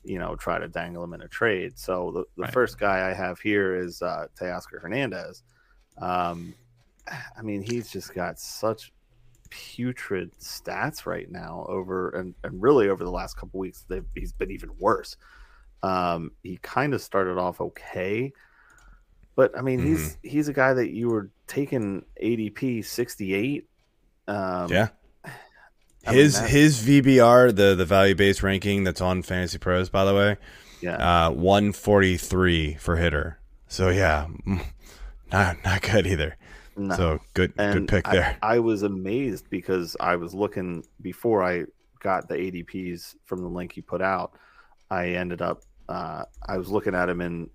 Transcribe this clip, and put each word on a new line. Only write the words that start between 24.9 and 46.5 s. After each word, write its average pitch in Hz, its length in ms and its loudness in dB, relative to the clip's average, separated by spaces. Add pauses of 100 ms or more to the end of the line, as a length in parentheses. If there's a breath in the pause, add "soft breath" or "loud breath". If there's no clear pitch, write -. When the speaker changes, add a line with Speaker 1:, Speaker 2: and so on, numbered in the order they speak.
Speaker 1:
I 113 40 -2
mean, 123 80 8
Speaker 3:
His, 143 200 8
Speaker 1:
that's 92 120 0
Speaker 3:
his 143 280 8
V 139 220 6
B 131 180 8
R, 120 320 10
the, 98 240 6
the 90 100 2
value-based 98 580 6
ranking 98 400 0
that's 90 180 -2
on 90 220 0
Fantasy 90 340 -4
Pros, 90 320 0
by 95 160 2
the 98 80 4
way, 101 240 4 (440 loud breath)
Speaker 1:
Yeah. 87 460 2
Speaker 3:
uh, 82 40 2
one 98 400 4
forty-three 92 1040 2
for 85 220 -2
hitter. 76 420 0 (280)
So, 92 220 0
yeah, 82 460 2
<laughs> - 120 -12
mm, 92 160 -2 (680 soft breath)
not, 90 320 2
not 95 180 0
good 98 240 2
either. 78 320 -2 (400 soft breath)
Speaker 1:
No. 98 180 -2
Speaker 3:
So, 82 240 0 (140)
good, 92 220 0
good 101 200 0
Speaker 1:
And 95 120 0
Speaker 3:
pick 95 200 0
Speaker 1:
I, 101 60 0
Speaker 3:
there. 90 300 2
Speaker 1:
I 113 160 4
was 110 240 2
amazed 104 680 -4
because 90 500 -4
I 87 160 2
was 85 200 -8
looking, 92 480 -4 (180)
before 104 420 0
I 90 200 -2 (380)
got 92 260 -2
the - 80 -4
A 92 160 -4
D 87 120 -10
Ps 87 520 -10 (100)
from 92 160 -8
the 90 80 -8
link 87 260 -10
you - 60 -14
put 90 200 -6
out, 92 320 -2 (580 soft breath)
I 90 180 -2
ended 90 320 -4
up, 87 220 -4 (260)
uh, 82 360 -8 (220)
I 98 100 -4